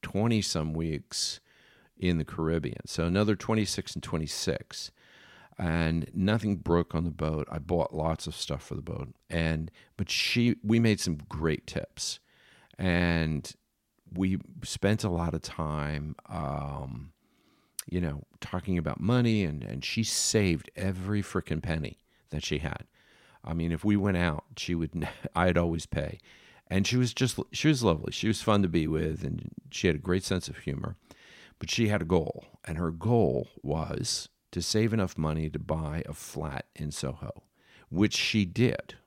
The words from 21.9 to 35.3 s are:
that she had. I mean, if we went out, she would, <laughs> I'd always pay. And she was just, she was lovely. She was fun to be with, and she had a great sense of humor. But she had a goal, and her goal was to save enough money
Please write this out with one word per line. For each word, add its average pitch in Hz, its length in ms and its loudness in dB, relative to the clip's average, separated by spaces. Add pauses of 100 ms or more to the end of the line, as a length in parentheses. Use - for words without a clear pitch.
that 76 140 -4
she 73 160 -2
had. - 260 -6 (580)
I 82 100 -6
mean, 85 180 0
if 80 120 -2
we 104 140 6
went 98 200 4
out, 85 280 0 (120)
she - 180 -2
would, 82 320 -2 (140)
<laughs> - 140 -8
I'd 90 220 4
always 82 280 0
pay. 76 340 -4 (480)
And 98 180 2
she 123 120 2
was 123 160 4
just, - 260 0 (120)
she - 160 0
was 135 160 4
lovely. 82 280 2
She - 160 -2
was 107 140 2
fun 104 200 6
to 92 80 4
be 80 180 2
with, 80 360 0
and 80 280 -4 (200)
she - 160 2
had 82 80 6
a 73 40 -4
great 92 240 0
sense 90 240 -2
of - 120 -10
humor. - 360 -4 (640)
But - 120 -6
she 113 160 4
had 104 140 2
a 82 40 -2
goal, - 400 2 (180)
and 80 140 -4
her 85 140 0
goal 85 560 2 (160)
was - 680 -2 (220)
to 90 100 -2
save 107 320 2
enough 101 240 0
money 78 320 0